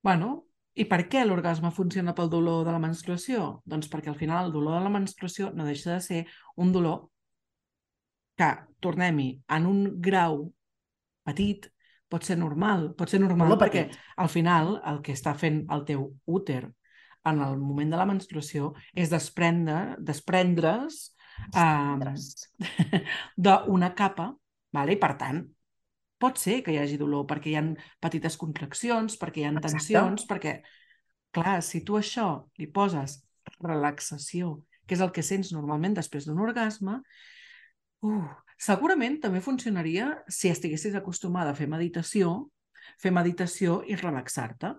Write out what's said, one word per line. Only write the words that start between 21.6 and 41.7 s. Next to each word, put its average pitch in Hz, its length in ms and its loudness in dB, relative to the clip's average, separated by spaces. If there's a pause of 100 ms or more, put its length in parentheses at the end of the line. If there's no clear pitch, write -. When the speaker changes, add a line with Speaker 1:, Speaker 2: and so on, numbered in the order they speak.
Speaker 2:
Desprendre's. 139 580 -10
Speaker 1:
<laughs> - 800 -2
d'una 185 580 6
capa 196 400 -2 (380)
vale? 147 200 0
I, 202 80 2
per 151 180 4
tant, 139 240 -4 (760)
pot 254 180 2
ser 240 240 0
que 170 100 -2
hi 151 60 2
hagi 143 180 0
dolor 143 300 0
perquè 147 240 -4
hi 156 60 0
ha 151 80 0 (360)
petites 165 380 -2
contraccions, 214 800 -2
perquè 160 240 -6
hi - 20 0
ha 147 60 0
Speaker 2:
Exacte. 151 220 -2
Speaker 1:
tensions, 190 540 2
perquè, 165 340 -4 (720)
clar, 175 280 2
si 170 220 -6
tu 208 120 0
a 214 40 4
això 202 460 -2 (120)
li 156 120 -8
poses 170 480 0 (420)
relaxació, 156 1000 -4 (240)
que - 80 0
és 180 60 2
el 185 120 4
que 170 100 -4
sents 185 300 -2
normalment 151 420 0
després 147 320 -6
d'un 156 160 -2
orgasme, 220 580 -2 (1040)
uh, 214 220 -2 (340)
segurament 277 640 2
també 185 200 0
funcionaria 220 880 -2
si 185 220 0
estiguessis 165 440 -2
acostumada 180 560 -4
a 143 80 -6
fer 147 120 -2